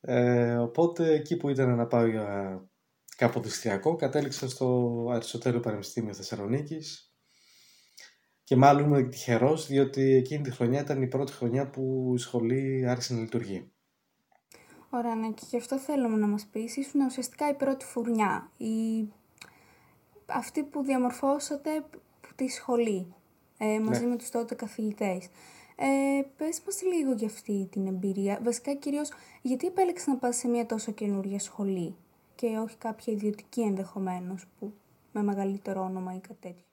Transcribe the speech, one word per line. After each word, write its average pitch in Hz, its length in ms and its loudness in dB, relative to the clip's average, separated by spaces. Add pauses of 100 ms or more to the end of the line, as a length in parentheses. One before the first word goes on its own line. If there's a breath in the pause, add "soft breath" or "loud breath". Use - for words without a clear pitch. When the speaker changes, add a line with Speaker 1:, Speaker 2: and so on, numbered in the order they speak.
Speaker 1:
Ε, 120 540 4
οπότε 160 580 4
εκεί 151 240 2
που 151 120 -2
ήταν 127 280 2
να 117 100 2
πάω 117 200 4
για 101 540 -2 (560)
καποδιστριακό, 117 800 0
κατέληξα 139 520 -2
στο 123 640 0
Αριστοτέλειο 120 480 -2
Πανεπιστήμιο 107 540 -4
Θεσσαλονίκης. 120 1000 -6 (1300 soft breath)
Και 135 120 4
μάλλον 143 280 10
ήμουν 139 260 4
τυχερός, 123 560 2
διότι 135 480 4
εκείνη 135 280 4
τη 135 80 -4
χρονιά 123 300 0
ήταν 135 220 -2
η 127 60 0
πρώτη 135 240 -2
χρονιά 131 380 -2
που 131 460 -2
η - 20 2
σχολή 131 680 0
άρχισε 123 260 -2
να 113 60 0
λειτουργεί. 104 520 -6 (1200 loud breath)
Speaker 2:
Ωραία, 233 240 -2
ναι, 220 160 -2
και 214 200 -10
γι' 247 60 -2
αυτό 240 220 -2
θέλουμε 262 380 0
να 214 100 4
μας 208 260 0
πεις. 226 240 -6
Ήσουν 277 240 0
ουσιαστικά 262 480 -2
η 285 60 2
πρώτη 269 300 -2
φουρνιά, 220 720 0
η, 220 480 -2 (1200 soft breath)
αυτή - 360 -4
που 285 200 -4
διαμορφώσατε 269 880 0 (680)
τη 262 120 -2
σχολή, 220 680 -2 (440)
ε, 214 200 0
μαζί 220 240 2
Speaker 1:
Ναι. 240 60 0
Speaker 2:
με 240 80 0
τους 233 140 -8
τότε 233 240 -2
καθηγητές. 208 760 -4 (540 loud breath)
Ε, 277 400 4 (140)
πες 320 300 -4
μας 392 160 -6
λίγο 339 300 2
για 220 140 0
αυτή 202 440 -4
την 196 160 -2
εμπειρία. 196 560 0
Βασικά, 240 320 -2
κυρίως, 285 340 -4 (340 loud breath)
γιατί 262 240 -2
επέλεξες 359 400 2
να 277 100 2
πας 247 200 0
σε - 120 -4
μια 240 180 2
τόσο 220 260 -4
καινούργια 202 460 -2
σχολή 190 560 -4 (400)
και - 120 -4
όχι 220 300 -4
κάποια 220 360 -6
ιδιωτική 208 480 -4
ενδεχομένως, 185 840 -4 (120)
που, 208 140 -10 (400)
με 208 100 -2
μεγαλύτερο 196 600 -2
όνομα 185 320 -6
ή 185 60 -10
κάτι 196 200 -18
τέτοιο; 175 320 -18